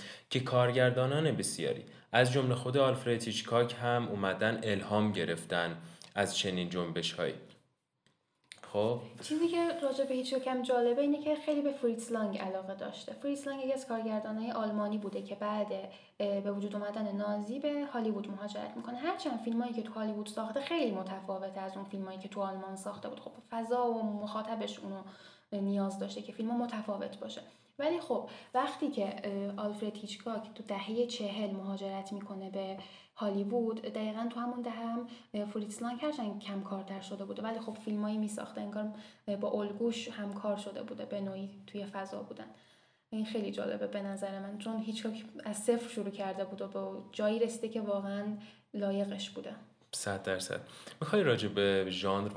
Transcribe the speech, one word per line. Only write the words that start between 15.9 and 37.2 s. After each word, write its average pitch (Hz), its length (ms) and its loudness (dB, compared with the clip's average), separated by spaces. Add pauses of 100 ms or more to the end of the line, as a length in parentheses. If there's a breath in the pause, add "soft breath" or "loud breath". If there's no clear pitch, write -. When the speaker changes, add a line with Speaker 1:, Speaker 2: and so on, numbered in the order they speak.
Speaker 2:
اه، 202 200 2
به 202 120 0
وجود 202 240 -2
اومدن 208 400 -2
نازی 208 420 0
به 294 340 0
هالیوود 214 380 0
مهاجرت 208 460 -6
می‌کنه. 233 200 -6
هرچند 277 480 -2
فیلمایی 233 280 2
که 226 100 -2
تو 214 100 -8
هالیوود 214 340 -2
ساخته 220 340 -4
خیلی 285 300 2
متفاوته 190 720 -4
از 190 160 -6
اون 196 80 -6
فیلمایی 190 340 -6
که 196 100 -8
تو - 120 -4
آلمان 95 360 -4
ساخته - 320 -8
بود. - 120 -8
خب، - 120 -12 (180)
فضا 233 360 2
و 214 360 0
مخاطبش 214 560 -2
اونو 196 240 -6 (500 loud breath)
نیاز 196 460 2
داشته 196 240 -4
که - 100 -10
فیلم 233 300 0
متفاوت 214 580 -2
باشه. 220 200 -8 (380 loud breath)
ولی 330 220 2
خب، - 280 0 (260 loud breath)
وقتی 269 360 2
که، 202 240 0 (100)
اه، 202 420 -2
آلفرد 208 300 -2
هیچکاک 208 460 -6 (120)
تو - 80 -10
دهه 214 440 0
چهل 208 440 -2
مهاجرت 196 600 -4
می‌کنه 196 380 -6
به 196 260 -4 (400 loud breath)
هالیوود، 220 680 2
دقیقاً 220 480 -2
تو 233 100 -4
همون 247 220 -2
دهه 233 120 -4
هم، 233 340 -2 (260 loud breath)
اه، 208 100 0
فریتز 208 380 -4
لانگ 240 200 -2
هرچند 220 380 -2
کم 196 220 -4
کارتر 190 380 -4
شده 202 240 -6